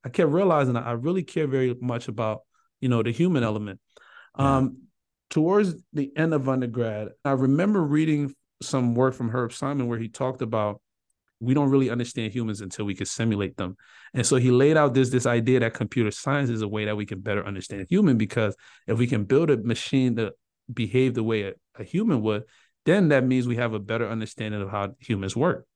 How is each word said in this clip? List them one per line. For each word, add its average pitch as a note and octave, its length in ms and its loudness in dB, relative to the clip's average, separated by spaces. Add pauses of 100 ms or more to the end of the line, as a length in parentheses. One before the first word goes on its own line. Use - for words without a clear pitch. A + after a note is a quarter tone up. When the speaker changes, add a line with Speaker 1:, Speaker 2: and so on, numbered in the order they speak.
Speaker 1:
I - 60 -8
kept D#3+ 200 2
realizing D3+ 440 2
that A#2+ 120 -4
I A#2+ 60 -4
really D#3+ 320 -2
care D#3 240 -4
very B2+ 320 0
much B2 260 -6
about A2 360 -4 (380)
you C3 80 -2
know, A#2 140 2
the A2+ 100 -2
human E3 320 2
element. G#2+ 360 -4 (580)
Speaker 2:
Yeah. C#3 180 4
Speaker 1:
Um, - 260 -2 (460)
towards F#3 460 2 (180)
the C#3 240 -4
end D#3+ 180 0
of C3+ 140 0
undergrad, A#2 600 -2 (160)
I C#3 80 0
remember D#3 500 2
reading D3 520 0 (280)
some B2 320 0
work B2+ 200 2
from A#2 160 -4
Herb A#2+ 220 -4
Simon C#3 340 -4
where A#2 120 -4
he A2+ 100 -8
talked C3 340 -6
about, G#2+ 380 -4 (600)
"We B2+ 120 2
don't C#3+ 160 4
really C3+ 180 4
understand A#2 460 -4
humans A2 260 -4
until G2+ 240 -8
we G2+ 100 -4
can G2 120 -6
simulate G#2 500 -2
them." F#2 180 -6 (380)
And B2+ 140 -2
so C#3 100 4
he B2+ 140 4
laid C#3 260 6
out D3 160 4
this, C3 160 4
this B2 160 0
idea A#2+ 360 2
that A2+ 120 0
computer A2 380 -2
science C#3 400 -2
is A2 100 -2
a G#2 80 -4
way G#2+ 160 -4
that G#2+ 120 -4
we G#2 100 -6
can F#2+ 140 -10
better G2+ 260 -4
understand G2 420 -10
human, F3 300 4
because G#2+ 360 0 (320)
if A2+ 120 0
we B2 80 4
can A2 180 -2
build C#3 240 4
a C3+ 80 4
machine A#2 600 0
that A2 180 -4 (380)
behave A#2+ 420 0
the A#2+ 80 -2
way A2 220 -2
a, F#2+ 80 -8 (260)
a A#2 60 -14
human F3 360 0
would, G#2+ 240 -2 (400)
then F3 240 4
that C3 160 4
means B2+ 240 2
we A#2 80 0
have A#2 160 -2
a G#2+ 60 -4
better A2 280 -4
understanding G#2+ 540 -6
of G2 100 -8
how G2+ 280 -6
humans G2 360 -4
work. C#3+ 420 -2